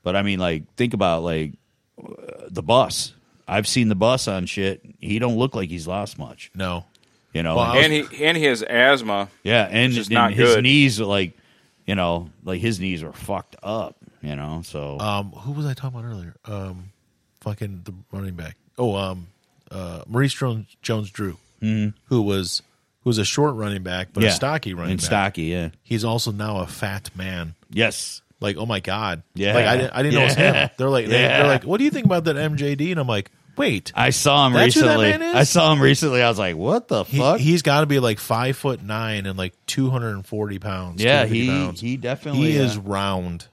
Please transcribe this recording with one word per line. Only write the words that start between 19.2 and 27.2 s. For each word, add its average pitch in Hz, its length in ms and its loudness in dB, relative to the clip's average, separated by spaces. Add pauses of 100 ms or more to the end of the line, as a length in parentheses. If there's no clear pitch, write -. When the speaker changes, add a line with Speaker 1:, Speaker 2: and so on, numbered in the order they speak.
Speaker 2:
uh, 90 360 -10
Maurice 131 280 0
Jones, 113 320 -4 (160)
Jones-Drew, 101 560 -4 (240)
Speaker 1:
Mm-hmm. 107 420 0
Speaker 2:
who 123 180 2
was, 98 380 0 (440)
who 127 60 2
was 110 80 2
a 101 60 0
short 143 320 0
running 101 260 -6
back, 92 300 -6
but 104 100 0
Speaker 1:
Yeah. 110 60 6
Speaker 2:
a 92 40 6
stocky 127 420 -2
running 87 180 -4
Speaker 1:
And 87 80 -2
Speaker 2:
back. 85 60 -4
Speaker 1:
stocky, 98 380 0
yeah. 82 260 -2 (120)
Speaker 2:
He's 113 220 -2
also 117 260 -2
now 104 280 -6
a 90 80 -4
fat 95 500 -8
man. 90 380 -8 (160)